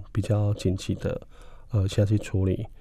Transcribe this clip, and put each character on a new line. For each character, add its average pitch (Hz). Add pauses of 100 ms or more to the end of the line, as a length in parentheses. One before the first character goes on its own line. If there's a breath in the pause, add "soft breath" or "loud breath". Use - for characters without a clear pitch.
(100)
比 101
较 104
紧 92
急 -
的， - (520 soft breath)
呃， 95
下 104
去 104
处 95
理， 98 (140 soft breath)